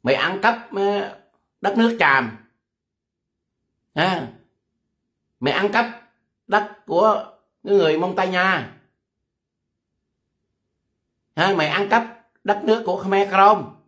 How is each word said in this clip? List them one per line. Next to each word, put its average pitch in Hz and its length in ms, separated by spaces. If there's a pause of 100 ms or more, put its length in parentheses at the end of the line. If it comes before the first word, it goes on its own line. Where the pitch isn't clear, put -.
Mày 127 120
ăn 180 260
cắp, 226 340
ờ, 202 460 (400)
đất 196 160
nước 226 220
Tràm. 135 380 (1600)
À, 165 400 (1040)
mày 131 140
ăn 196 200
cắp - 380 (360)
đất 220 260 (120)
của 196 520 (260)
cái 196 100
người 160 240
Mông 185 180
Tây 185 120
Nha. 180 480 (2500)
À, 190 240
mày - 100
ăn 196 220
cắp 233 340 (200)
đất 208 200
nước 226 220
của 180 180
Khmer 196 260
Krom. 196 460 (120)